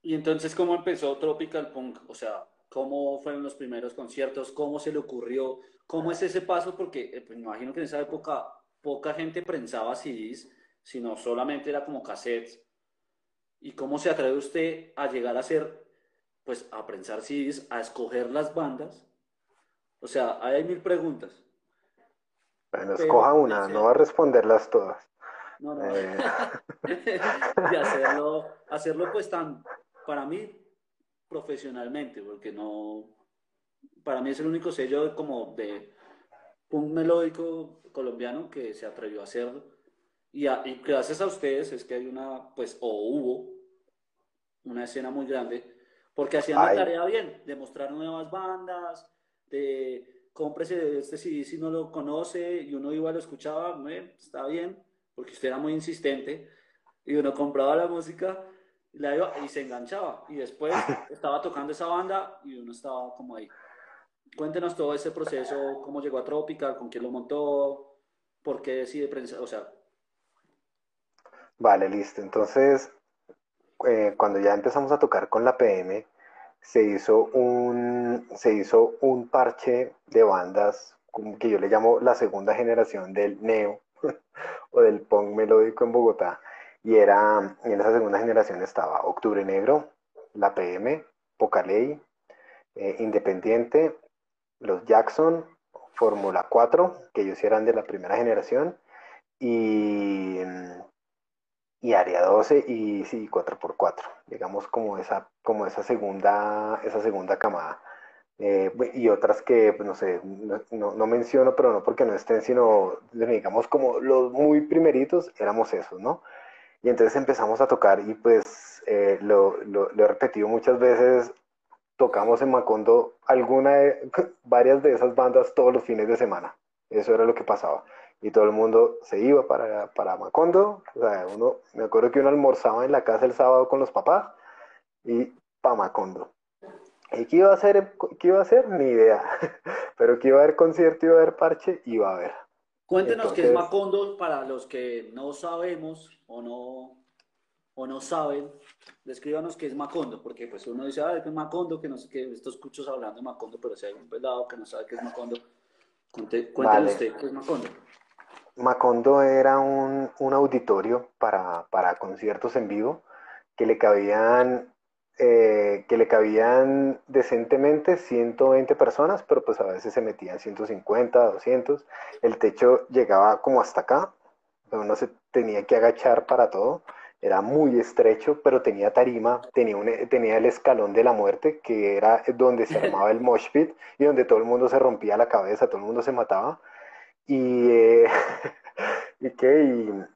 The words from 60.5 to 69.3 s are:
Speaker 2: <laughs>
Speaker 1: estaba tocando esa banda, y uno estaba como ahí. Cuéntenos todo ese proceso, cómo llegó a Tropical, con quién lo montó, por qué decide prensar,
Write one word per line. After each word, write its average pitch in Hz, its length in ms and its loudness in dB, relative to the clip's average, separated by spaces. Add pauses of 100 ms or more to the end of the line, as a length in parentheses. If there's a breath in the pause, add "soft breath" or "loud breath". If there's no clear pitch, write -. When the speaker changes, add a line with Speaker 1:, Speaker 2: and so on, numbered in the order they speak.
Speaker 2:
<laughs> - 380 -6
Speaker 1:
estaba 147 320 -6
tocando 143 300 -10
esa 170 140 -10
banda, 190 580 -6
y 135 100 -18
uno 117 160 -18
estaba 127 460 -14
como 123 180 -20
ahí. 107 140 -20 (880 soft breath)
Cuéntenos 170 400 -8
todo 147 180 -4
ese 143 160 -8
proceso, 139 720 -8
cómo 143 180 -12
llegó 135 180 -8
a 123 60 -8
Tropical, 147 540 -8
con 123 100 -16
quién 120 140 -12
lo 123 80 -10
montó, 139 840 -6 (460)
por 139 200 -8
qué 131 140 -6
decide 135 320 -8
prensar, 127 320 -12